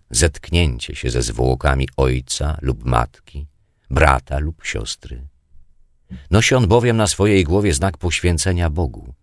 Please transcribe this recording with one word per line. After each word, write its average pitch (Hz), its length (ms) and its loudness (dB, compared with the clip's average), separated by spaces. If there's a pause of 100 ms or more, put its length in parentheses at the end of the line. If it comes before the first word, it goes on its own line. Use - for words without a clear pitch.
(100)
zetknięcie 78 840 -2
się - 160 -6
ze 60 120 -2
zwłokami 64 760 0
ojca 65 680 -2
lub 62 220 -4
matki, 62 640 -4 (440)
brata 67 480 2
lub 76 260 -6
siostry. 62 640 -10 (1040)
Nosi 107 240 4
on 123 140 4
bowiem 117 280 4
na 110 100 2
swojej 98 380 4
głowie 92 300 2
znak 90 240 -2
poświęcenia 87 720 0
Bogu. 73 520 -4